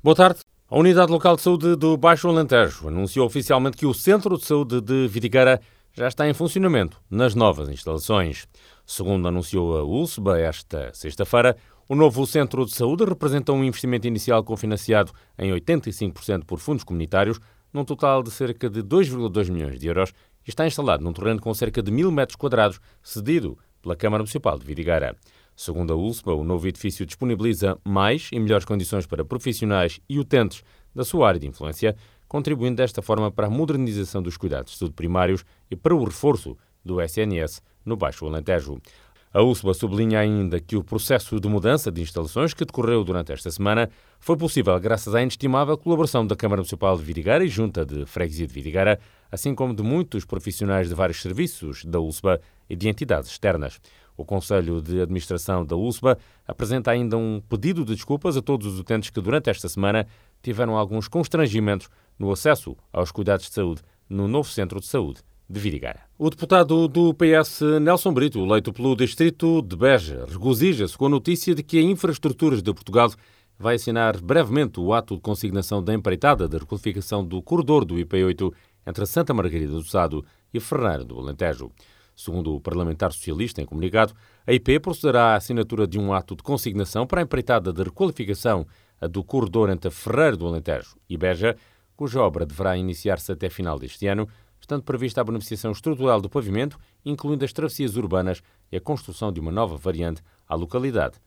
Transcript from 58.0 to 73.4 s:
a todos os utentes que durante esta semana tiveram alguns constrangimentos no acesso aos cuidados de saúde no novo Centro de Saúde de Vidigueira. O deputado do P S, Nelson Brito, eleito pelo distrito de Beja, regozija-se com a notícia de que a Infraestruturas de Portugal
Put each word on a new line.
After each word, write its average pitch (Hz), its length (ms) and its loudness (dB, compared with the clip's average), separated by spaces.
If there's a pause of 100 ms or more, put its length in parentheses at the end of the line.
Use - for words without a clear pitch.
a 131 60 0
todos 110 260 -2
os 95 100 -6
utentes 107 320 -4
que 107 100 -6
durante 120 300 0
esta 92 180 -4
semana 104 380 0 (340)
tiveram 113 360 -2
alguns 107 320 -2
constrangimentos 110 800 0 (280)
no 101 140 -2
acesso 98 460 0 (160)
aos 90 180 -2
cuidados 101 360 0
de - 60 -16
saúde 87 300 -4 (260)
no 98 200 -2
novo 139 200 -2
Centro 95 300 -4
de - 80 -12
Saúde 82 340 -4 (300)
de 101 80 -8
Vidigueira. 78 440 -6 (140)
O 156 140 0
deputado 165 560 4
do 165 260 4
P 160 200 6
S, 156 320 4 (160)
Nelson 175 340 4
Brito, 127 240 2
eleito 104 340 2
pelo 127 220 2
distrito 165 640 2
de 90 160 -8
Beja, 82 540 4
regozija-se 110 640 2
com 135 100 0
a 143 40 4
notícia 170 420 0
de 147 120 -2
que 165 120 0
a 160 60 6
Infraestruturas 160 800 2
de 98 100 0
Portugal 110 380 2 (480)